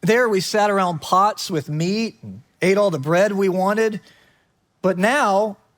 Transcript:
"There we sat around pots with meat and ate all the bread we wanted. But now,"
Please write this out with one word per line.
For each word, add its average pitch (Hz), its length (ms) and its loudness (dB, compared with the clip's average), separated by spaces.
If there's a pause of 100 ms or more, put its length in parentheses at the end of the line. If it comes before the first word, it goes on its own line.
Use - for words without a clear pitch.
"There 233 260 2
we 190 140 0
sat 208 280 0
around 185 300 -2
pots 202 500 0
with 156 200 -4
meat 185 520 -4
and 104 200 -16 (180)
ate 185 160 2
all 202 140 2
the 160 80 -4
bread 170 340 2
we 196 160 0
wanted. 202 540 0 (800)
But 185 160 0
now," 214 580 2 (220)